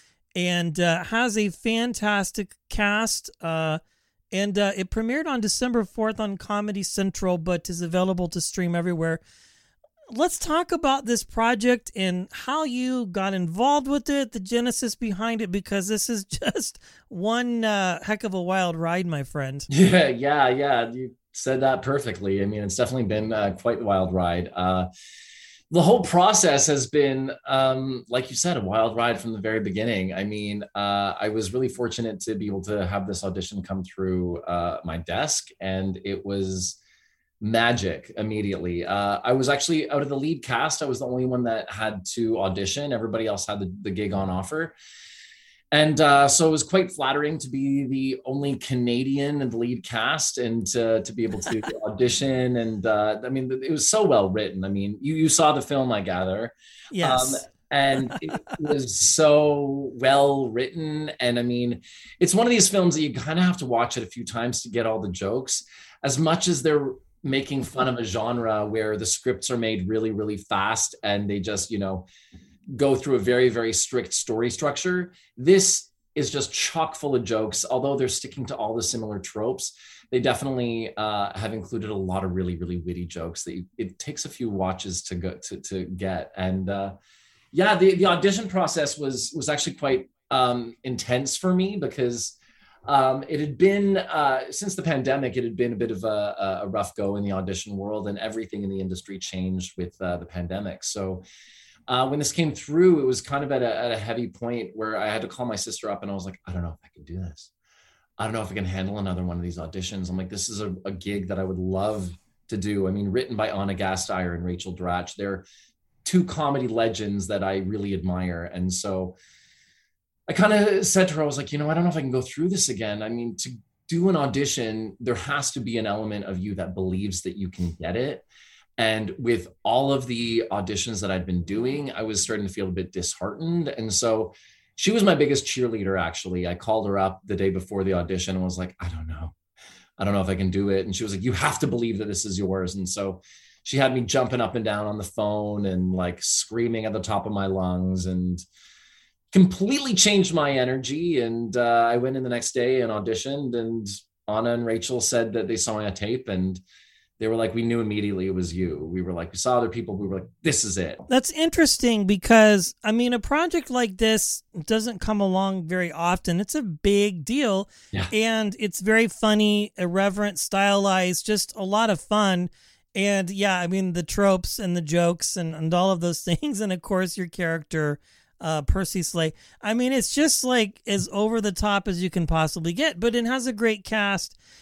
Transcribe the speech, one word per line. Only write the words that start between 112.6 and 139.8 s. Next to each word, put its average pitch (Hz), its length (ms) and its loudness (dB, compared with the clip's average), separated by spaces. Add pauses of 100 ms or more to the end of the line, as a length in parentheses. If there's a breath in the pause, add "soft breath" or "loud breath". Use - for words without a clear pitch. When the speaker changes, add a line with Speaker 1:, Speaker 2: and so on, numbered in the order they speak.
Speaker 2:
I - 20 0
mean, 101 220 -2
written 123 240 -2
by 107 140 0
Anna 98 240 -2
Gasteyer 92 600 -2
and 85 100 -6
Rachel 90 300 -6
Dratch. 90 420 -4
They're 98 280 -6 (600 soft breath)
two 180 200 4
comedy 139 440 -2
legends 107 600 -2
that 98 160 -2
I 98 140 0
really 98 360 -4
admire. 90 500 -2
And 90 280 -2
so 92 440 -4 (1120 soft breath)
I 147 40 -4
kinda 208 520 4
said 185 240 4
to 156 60 -6
her, 156 80 0
I 147 40 2
was 135 100 -2
like, 143 160 -6
"You 147 60 -2
know, 147 120 0
I 160 40 0
don't 170 100 4
know 175 60 4
if 151 60 0
I 151 60 -2
can 131 80 -2
go 127 120 0
through 156 260 -2
this 185 220 0
again." 107 320 -4
I 110 80 -6
mean, 117 260 -6
to - 140 -8 (380)
do 170 200 2
an 180 80 6
audition, 120 840 -2
there 120 140 0
has 143 380 -2
to 131 80 -6
be 117 160 -4
an 107 100 0
element 104 380 -4
of 95 140 -6
you 101 160 -4
that 92 200 -6
believes 95 480 -2
that 92 140 -8
you 95 140 -6
can 87 220 -4
get 85 220 -6
it. 127 300 -4 (520 soft breath)
And 110 420 0
with 117 300 0 (140)
all 135 300 2
of 131 140 0
the 117 440 0
auditions 101 500 -4
that 98 100 -2
I'd 92 160 -2
been 90 180 0
doing, 123 480 -2
I 107 100 -6
was 107 200 -2
starting 104 240 -2
to 92 60 -8
feel 98 160 -4
a 92 40 -4
bit 90 200 -6
disheartened. 151 760 -4
And 113 240 -6
so 110 420 0 (400 soft breath)
she - 160 0
was 220 140 4
my 185 100 6
biggest 143 300 2
cheerleader, 104 560 -2
actually. 90 460 -4
I 87 100 -4
called 107 320 -2
her 98 100 0
up 95 260 0
the 98 120 -4
day 95 140 2
before 95 340 -4
the 95 100 2
audition 90 400 -2
and 92 100 -2
was 90 140 -4
like, 90 220 -8
"I 90 80 -6
don't 80 180 -8
know. 80 280 -10 (600 loud breath)